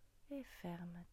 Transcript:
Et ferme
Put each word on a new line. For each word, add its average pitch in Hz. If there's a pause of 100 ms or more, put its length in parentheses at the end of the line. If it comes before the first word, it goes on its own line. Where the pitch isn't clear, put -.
(280)
Et 277
ferme 175